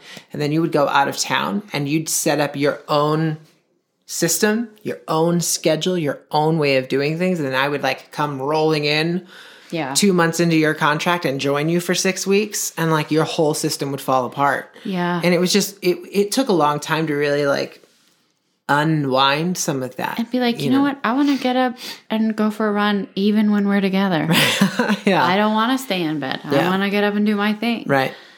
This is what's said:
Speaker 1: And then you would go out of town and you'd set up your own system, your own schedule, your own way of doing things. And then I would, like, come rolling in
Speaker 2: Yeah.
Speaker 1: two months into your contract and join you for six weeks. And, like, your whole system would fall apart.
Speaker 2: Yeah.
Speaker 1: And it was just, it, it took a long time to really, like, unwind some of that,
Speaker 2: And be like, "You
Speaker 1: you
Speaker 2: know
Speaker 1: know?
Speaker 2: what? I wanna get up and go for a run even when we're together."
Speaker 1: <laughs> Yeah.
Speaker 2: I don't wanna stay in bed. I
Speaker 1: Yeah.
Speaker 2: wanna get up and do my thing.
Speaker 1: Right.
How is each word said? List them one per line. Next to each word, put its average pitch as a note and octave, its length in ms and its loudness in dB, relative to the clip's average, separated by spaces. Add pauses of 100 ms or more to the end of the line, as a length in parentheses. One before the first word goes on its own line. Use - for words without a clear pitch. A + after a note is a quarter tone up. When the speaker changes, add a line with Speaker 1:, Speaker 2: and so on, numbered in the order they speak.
(340)
Speaker 1:
And D3 80 -6
then D3 100 -2
you D#3+ 100 2
would E3 100 0
go C#3+ 160 4
out C#3 200 2
of C3+ 100 -4
town C#3+ 440 -2 (120)
and C#3+ 140 -2
you'd D#3 220 -2
set D3+ 300 0
up C#3+ 160 -2
your C#3 320 0
own D#3 500 0 (680)
system, G#3+ 640 0 (120)
your - 160 -8 (100)
own E3+ 320 2
schedule, E3+ 580 0
your D3 220 -4 (120)
own D#3 260 2
way C#3+ 200 2
of C3 100 -2
doing C#3 320 0
things. F#3 200 0
And C#3+ 80 -2
then C3 80 -4
I C3+ 140 0
would, C#3+ 140 -4
like, - 280 -4
come D3 300 -4
rolling D3+ 440 0
in D#3+ 420 -2 (420)
Speaker 2:
Yeah. C#3+ 240 -6
Speaker 1:
two G3 200 4
months E3 260 2
into E3+ 160 2
your D#3 180 2
contract D#3+ 520 0
and C#3 140 -2
join C#3+ 300 0
you F3 100 2
for F3 140 -2
six F#3 320 -2
weeks. G#3 500 -2
And, D#3+ 160 0
like, D3+ 200 0
your D3+ 140 2
whole D3+ 280 0
system D3+ 380 -4
would C3+ 100 -6
fall C3 240 0
apart. C3+ 580 -2
Speaker 2:
Yeah. F3 400 -2
Speaker 1:
And F3+ 120 4
it E3 40 2
was F3+ 140 2
just, - 300 0
it, F3+ 160 0 (120)
it G3+ 200 0
took C4 180 0
a G#3+ 40 2
long D3 260 2
time D#3+ 260 -2
to D3+ 80 -2
really, C#3+ 320 0
like, C#3 380 -2 (840)
unwind D3 880 2
some C#3 240 -2
of B2+ 140 -8
that, - 240 -6
Speaker 2:
And A#3 100 -6
be B3+ 100 -2
like, A#3+ 200 0
"You - 60 -2
Speaker 1:
you - 40 0
Speaker 2:
know C4+ 80 4
Speaker 1:
know? C#4 60 4
Speaker 2:
what? C#4 200 -2
I G#3+ 100 0
wanna C#4+ 240 2
get B3+ 180 0
up B3+ 200 0 (360)
and A3 240 0
go G#3+ 160 2
for G#3+ 160 -2
a G#3 40 0
run G#3 440 0
even G#3 360 2
when G3+ 160 2
we're G3+ 140 2
together." F#3+ 520 2
Speaker 1:
<laughs> F#3+ 720 0
Yeah. E3+ 200 4
Speaker 2:
I F#3 120 2
don't G#3+ 180 2
wanna A#3 240 0
stay F#3+ 240 -4
in D#3 160 -2
bed. C3 240 -6
I D3 120 -4
Speaker 1:
Yeah. C#3 140 2
Speaker 2:
wanna F#3+ 220 0
get G3+ 120 0
up G#3 120 0
and G#3 100 0
do G#3+ 100 0
my G#3 180 0
thing. A3+ 340 -4
Speaker 1:
Right. C3+ 260 0 (240)